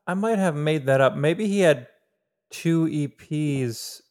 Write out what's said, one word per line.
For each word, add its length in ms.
I 80
might 240
have 160
made 320
that 160
up. 140
Maybe 320
he 120
had 280
two 380
E 200
Ps 920